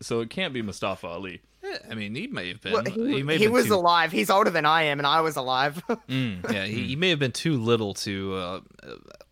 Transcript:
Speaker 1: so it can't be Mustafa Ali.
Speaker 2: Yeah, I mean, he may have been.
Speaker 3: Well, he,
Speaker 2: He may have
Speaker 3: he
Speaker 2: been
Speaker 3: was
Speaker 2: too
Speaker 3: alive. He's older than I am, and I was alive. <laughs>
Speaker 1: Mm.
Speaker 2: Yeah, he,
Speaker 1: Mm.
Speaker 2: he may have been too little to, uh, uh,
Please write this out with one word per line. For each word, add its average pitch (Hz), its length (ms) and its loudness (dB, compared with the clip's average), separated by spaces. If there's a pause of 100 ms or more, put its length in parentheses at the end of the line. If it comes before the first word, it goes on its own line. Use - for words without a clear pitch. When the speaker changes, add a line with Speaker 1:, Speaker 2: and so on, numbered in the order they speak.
Speaker 1:
so 117 200 -4
it 117 80 -6
can't 185 240 -6
be 123 80 -6
Mustafa 98 460 -6
Ali. 87 340 -10 (220)
Speaker 2:
Yeah, 381 140 -10 (120)
I 113 60 -10
mean, 104 180 -8
he 165 140 -8
may 98 220 -8
have 87 120 -12
been. 98 120 -4
Speaker 3:
Well, 220 100 0
he, 196 80 -4 (240)
Speaker 2:
He 135 80 -2
may 147 120 0
have 160 40 2
Speaker 3:
he 214 80 6
Speaker 2:
been 226 60 2
Speaker 3:
was 247 140 4
Speaker 2:
too 214 80 4
Speaker 3:
alive. 170 360 4
He's 202 180 0
older 208 200 6
than 165 160 2
I 160 180 6
am, 143 160 2
and 143 80 2
I 156 140 4
was 156 160 0
alive. 135 480 0
<laughs> - 60 -4 (180)
Speaker 1:
Mm. 123 420 -2
Speaker 2:
Yeah, 98 140 0
he, 104 180 -4
Speaker 1:
Mm. - 40 -4
Speaker 2:
he 127 100 -4
may 185 120 2
have 160 100 2
been 131 120 0
too 160 260 0
little 113 360 2
to, 98 420 -4
uh, 92 240 -6 (260)
uh, 62 100 -12 (360)